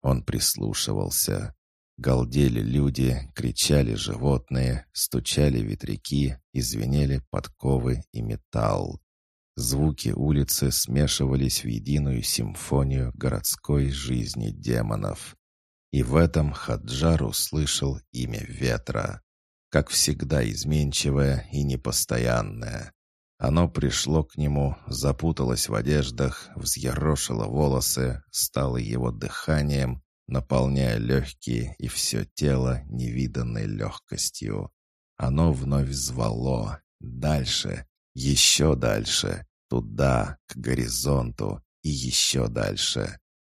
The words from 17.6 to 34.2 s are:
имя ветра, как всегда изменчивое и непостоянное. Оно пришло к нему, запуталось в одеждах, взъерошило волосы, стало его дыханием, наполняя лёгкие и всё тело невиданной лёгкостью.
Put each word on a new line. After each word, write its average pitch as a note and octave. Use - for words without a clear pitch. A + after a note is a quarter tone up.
имя A#1+
ветра, -
как -
всегда C#2
изменчивое C#2
и C#2+
непостоянное. A#1
Оно D#2+
пришло D2
к -
нему, C#2+
запуталось C2+
в G#1+
одеждах, C2
взъерошило C2
волосы, B1+
стало B1+
его A#1+
дыханием, C#2
наполняя C2
лёгкие B1
и A#1+
всё -
тело B1+
невиданной A#1+
лёгкостью. G1+